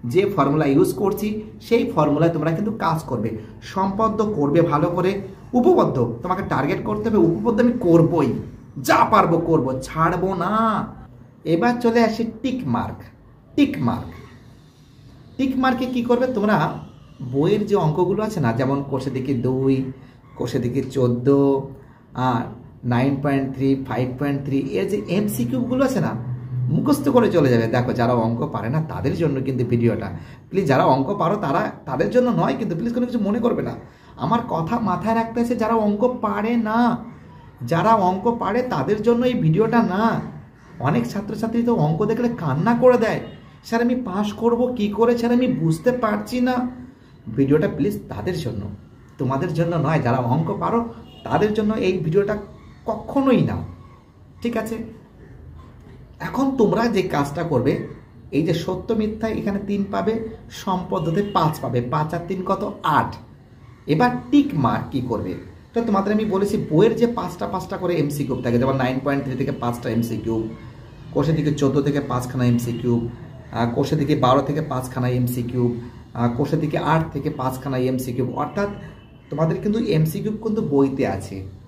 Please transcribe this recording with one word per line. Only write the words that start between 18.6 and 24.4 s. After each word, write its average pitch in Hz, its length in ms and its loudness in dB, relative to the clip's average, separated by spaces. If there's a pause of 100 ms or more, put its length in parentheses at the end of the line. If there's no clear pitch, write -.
কোষে 135 260 -4
দিকে 131 240 -2
দুই, 131 580 0 (440)
কোষে 127 240 -4
দিকে 120 240 -2
চোদ্দ, 135 760 4 (540)
আর 127 280 0 (420)
নাইন 123 380 2
পয়েন্ট 139 340 0
থ্রি, 135 320 2
ফাইভ 123 320 -2
পয়েন্ট 143 260 -2